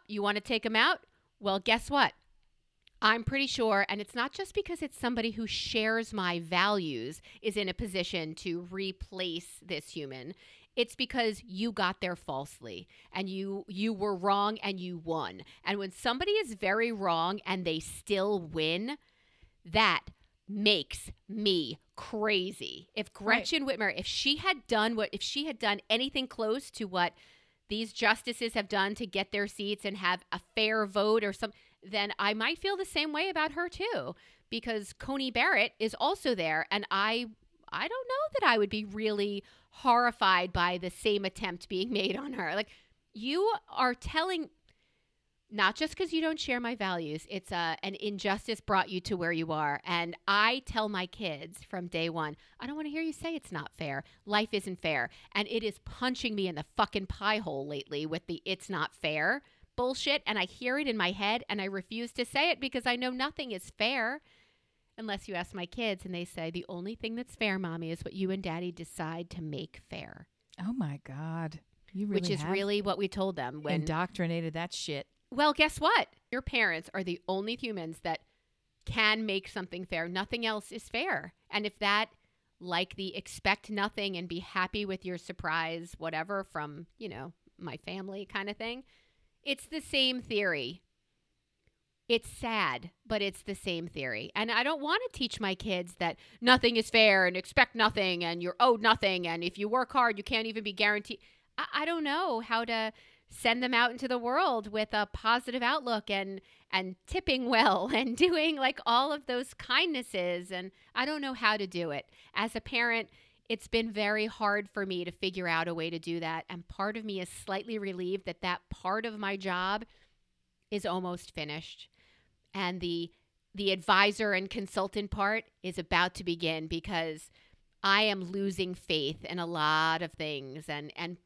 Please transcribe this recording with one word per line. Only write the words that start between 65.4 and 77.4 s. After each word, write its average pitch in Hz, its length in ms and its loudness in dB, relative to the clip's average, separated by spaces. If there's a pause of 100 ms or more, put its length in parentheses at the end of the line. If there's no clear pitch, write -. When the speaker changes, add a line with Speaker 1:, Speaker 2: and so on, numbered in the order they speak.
Speaker 1:
my 180 120 -6
kids, 214 380 -4
and 180 100 -6
they 175 100 -4
say, 165 260 -6
"The 175 180 -6
only 190 260 -8
thing 226 220 -8
that's 247 180 -10
fair, 202 240 0
Mommy, 165 320 -4
is 170 140 -6
what - 100 -10
you 190 160 0
and 190 120 -2
Daddy 175 280 -4
decide 170 600 -8
to 170 120 -8
make 147 380 -8 (100)
fair." - 380 -12 (360)
Speaker 2:
Oh, 220 80 -2
my 151 320 -2
God. 160 540 -6 (340)
You 196 140 -4
Speaker 1:
Which 196 180 2
Speaker 2:
really 190 100 0
Speaker 1:
is 147 80 -2
Speaker 2:
have 170 100 0
Speaker 1:
really 202 300 2
what 190 160 0
we 196 100 2
told 190 280 0
them 143 260 -4
when 151 200 0
Speaker 2:
indoctrinated 165 720 0
that 170 180 -6
shit. - 340 -6 (260)
Speaker 1:
Well, 294 200 4
guess 302 280 4
what? 370 280 4 (220)
Your 262 120 -4
parents 196 520 0
are 190 80 -2
the 175 260 -4
only 202 280 -2